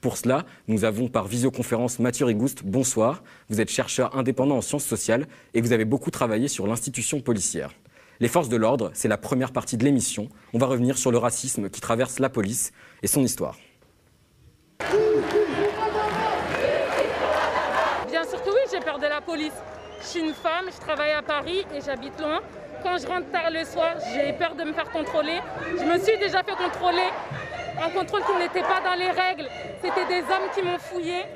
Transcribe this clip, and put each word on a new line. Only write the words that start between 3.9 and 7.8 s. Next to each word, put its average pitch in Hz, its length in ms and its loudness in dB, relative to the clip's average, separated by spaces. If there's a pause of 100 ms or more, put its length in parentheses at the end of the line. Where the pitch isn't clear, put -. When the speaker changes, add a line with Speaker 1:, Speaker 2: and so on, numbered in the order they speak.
Speaker 1:
indépendant 131 420 2
en 113 40 0
sciences - 220 -2
sociales 117 420 2 (280)
et 117 60 4
vous 117 120 4
avez 110 120 4
beaucoup 131 280 0
travaillé 117 340 2
sur 101 220 -2
l'institution 120 520 -2
policière. 90 520 -2 (460)